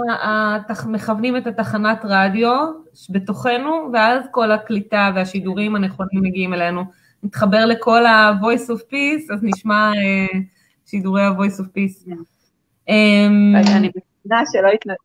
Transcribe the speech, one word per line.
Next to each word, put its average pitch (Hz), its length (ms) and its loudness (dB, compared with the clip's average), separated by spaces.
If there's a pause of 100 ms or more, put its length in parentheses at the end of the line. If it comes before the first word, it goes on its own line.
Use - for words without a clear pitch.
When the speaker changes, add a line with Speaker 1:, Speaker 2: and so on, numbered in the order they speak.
(120)
Speaker 1:
ה-, 214 460 -2 (100)
תח-, 226 180 -8
מכוונים 220 500 -2
את 254 100 -4
התחנת 214 580 -2
רדיו 196 480 2 (420)
ש-, - 160 -18
בתוכנו, 247 840 -4
ואז 240 380 2
כל 220 220 0
הקליטה 208 640 -2
והשידורים 190 600 -4
הנכונים 190 460 -2
מגיעים 185 320 -2
אלינו. 175 300 -4 (380)
נתחבר 214 440 2
לכל 233 400 4
ה-Voice 220 600 2
of 233 120 -6 (100)
Peace, 285 440 -4
אז 208 80 -6
נשמע, 214 540 0
אה, 190 420 -2 (480)
שידורי 190 360 -2
ה-Voice 196 380 -2
of 190 40 -6
Peace. 190 420 -6
Speaker 2:
כן. 175 100 -14 (720)
Speaker 1:
אמ, 208 680 6
Speaker 2:
אז 202 180 6
אני 202 120 4
מבינה 202 540 -2 (100)
שלא 196 160 4
התנ-, 226 260 0 (100)